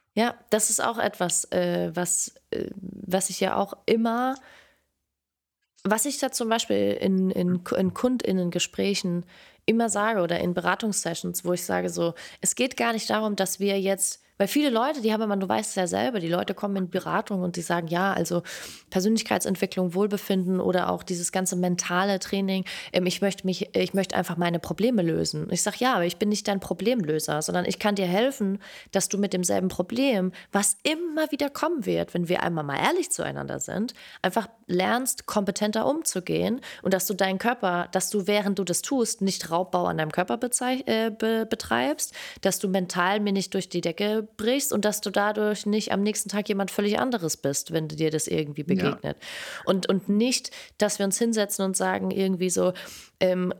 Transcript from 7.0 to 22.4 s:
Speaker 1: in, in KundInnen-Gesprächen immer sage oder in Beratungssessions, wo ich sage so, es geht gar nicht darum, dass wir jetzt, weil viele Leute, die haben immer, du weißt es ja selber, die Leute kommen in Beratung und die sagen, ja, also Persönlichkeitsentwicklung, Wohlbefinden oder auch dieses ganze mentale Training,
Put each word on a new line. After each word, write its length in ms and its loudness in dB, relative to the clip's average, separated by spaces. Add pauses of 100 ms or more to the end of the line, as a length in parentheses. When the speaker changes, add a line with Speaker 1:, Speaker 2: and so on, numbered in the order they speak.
Speaker 1:
in, 320 2 (140)
in 160 2
KundInnen-Gesprächen 1300 0 (400)
immer 240 4
sage 320 2
oder 200 0
in 120 2
Beratungssessions, 920 -2
wo 80 2
ich 100 -2
sage 260 0
so, 240 -2 (280)
es 140 -2
geht 200 0
gar 160 0
nicht 180 -4
darum, 280 0
dass 240 0
wir 180 2
jetzt, 420 -2 (160)
weil 100 4
viele 240 4
Leute, 300 2
die 120 2
haben 80 2
immer, 160 2
du 100 0
weißt 220 0
es 60 -8
ja 120 2
selber, 320 0
die 80 -2
Leute 280 0
kommen 200 -2
in 140 0
Beratung 540 -2
und 120 -2
die 60 -4
sagen, 260 0
ja, 240 2
also 300 0 (480)
Persönlichkeitsentwicklung, 1040 0
Wohlbefinden 640 2
oder 300 2
auch 140 -2
dieses 280 -4
ganze 240 -2
mentale 640 2
Training, 460 0 (280)